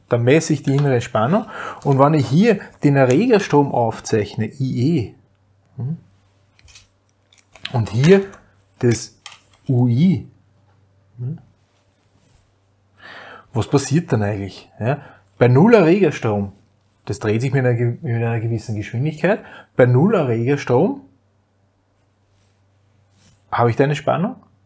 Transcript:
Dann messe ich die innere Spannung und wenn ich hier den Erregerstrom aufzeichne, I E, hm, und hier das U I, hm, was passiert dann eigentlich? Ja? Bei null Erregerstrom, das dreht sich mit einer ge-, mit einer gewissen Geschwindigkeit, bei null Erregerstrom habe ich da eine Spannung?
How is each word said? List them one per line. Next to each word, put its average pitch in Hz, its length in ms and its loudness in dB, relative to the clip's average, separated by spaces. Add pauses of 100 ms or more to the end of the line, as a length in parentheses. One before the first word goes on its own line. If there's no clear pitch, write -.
Dann 117 160 0
messe 156 280 2
ich - 120 -4
die 139 100 0
innere 139 260 0
Spannung 135 440 -2 (400)
und 135 160 2
wenn 147 140 4
ich 139 120 0
hier 196 320 2 (240)
den 143 140 4
Erregerstrom 143 760 2
aufzeichne, 110 760 -4
I 127 520 -2
E, 104 160 -8 (600)
hm, 135 220 -8 (1700)
und 110 180 -2
hier 165 340 4 (560)
das - 400 -2 (480)
U 123 180 2
I, 131 420 2 (920)
hm, 135 200 -8 (2250)
was 110 180 -4
passiert 147 420 0
dann 110 120 0
eigentlich? 101 560 -8
Ja? 123 220 -4 (360)
Bei 123 80 4
null 151 280 4
Erregerstrom, 156 760 0 (540)
das - 160 -8
dreht 110 200 -2
sich 127 120 -4
mit 131 120 0
einer 123 100 0
ge-, 120 280 -4
mit 117 140 -4
einer 117 240 -2
gewissen 113 340 -6
Geschwindigkeit, 151 680 -4 (320)
bei 127 100 6
null 147 300 4
Erregerstrom 135 840 -2 (2500)
habe 120 180 2
ich 117 60 -4
da 139 80 2
eine 147 120 0
Spannung? 165 400 -2 (300)